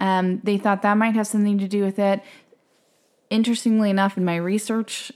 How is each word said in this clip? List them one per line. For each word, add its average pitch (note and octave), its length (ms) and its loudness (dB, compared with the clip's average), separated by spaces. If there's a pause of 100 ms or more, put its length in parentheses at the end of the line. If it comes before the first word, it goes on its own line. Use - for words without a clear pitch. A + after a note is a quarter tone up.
Um, F#3 420 0
they G3+ 160 0
thought G3+ 240 0
that G#3 140 4
might A3 180 2
have G#3+ 140 0
something G#3 300 0
to G3 100 -2
do G3+ 160 0
with G3 160 -2
it. G3 220 2 (1080)
Interestingly A3 600 0
enough, G3 260 0
in F#3 80 0
my E3+ 120 0
research, G#3+ 800 -4